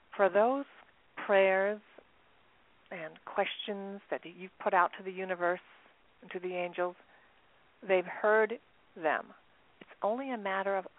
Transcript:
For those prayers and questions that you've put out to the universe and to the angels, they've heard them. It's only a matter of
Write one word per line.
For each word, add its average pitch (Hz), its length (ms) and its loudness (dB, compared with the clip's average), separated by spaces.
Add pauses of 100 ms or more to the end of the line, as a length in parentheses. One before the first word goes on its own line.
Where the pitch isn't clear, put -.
(160)
For 196 140 6
those 240 360 4 (600)
prayers 196 540 4 (1120)
and 160 220 -12 (120)
questions 196 760 -6 (100)
that 139 120 -4
you've 180 280 -16 (120)
put 196 120 2
out 180 240 4
to 196 40 -16
the 190 80 -10
universe 180 540 -2 (560)
and 175 80 -20
to 185 100 -8
the 180 140 -6
angels, 180 420 -4 (920)
they've 185 180 2
heard 214 540 2 (360)
them. 151 300 0 (560)
It's - 80 -20 (140)
only 247 260 -2
a 247 80 -4
matter 196 400 -2
of 185 80 -4 (140)